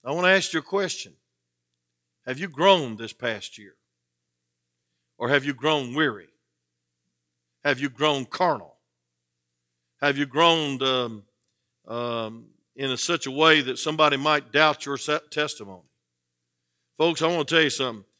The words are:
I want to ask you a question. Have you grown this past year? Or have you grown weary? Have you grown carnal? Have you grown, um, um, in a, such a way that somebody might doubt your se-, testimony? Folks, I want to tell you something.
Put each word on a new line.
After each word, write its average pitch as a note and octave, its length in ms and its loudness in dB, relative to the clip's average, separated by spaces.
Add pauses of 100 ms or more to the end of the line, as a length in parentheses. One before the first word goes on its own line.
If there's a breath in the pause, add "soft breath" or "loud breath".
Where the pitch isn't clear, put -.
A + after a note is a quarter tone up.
I B2+ 80 -6
want F3 140 -2
to F#3 60 6
ask F#3+ 220 2
you D#3+ 60 -2
a C#3+ 40 -6
question. F#3+ 500 -6 (1120)
Have B2+ 140 -6
you F#3+ 80 -6
grown D3+ 500 4
this A2 160 -12
past A2 460 -8
year? G2+ 160 -20 (1400)
Or A#2+ 100 -4
have C#3 160 2
you C#3+ 80 -4
grown C3 400 -2
weary? A#2+ 360 -2 (1300)
Have C3+ 160 0
you C#3 100 -4
grown C#3 360 -2
carnal? A#2+ 520 -2 (1200)
Have C#3+ 160 0
you C#3+ 80 -2
grown, D3 560 2
um, B2 420 -2 (640)
um, A#2 580 -8 (300)
in C3+ 140 -6
a, B2 80 -4
such E3+ 300 -4
a C3 40 -8
way D#3 300 6
that B2 160 -6
somebody D3+ 400 2
might C#3+ 340 -2
doubt D3+ 320 2
your C#3 140 -6
se-, D3+ 220 -4 (100)
testimony? G#2 540 -8 (1120)
Folks, D#3+ 240 2
I D#3+ 60 2
want E3 200 0
to D#3+ 80 0
tell D#3+ 80 6
you C#3+ 60 2
something. A#2+ 360 -4 (140)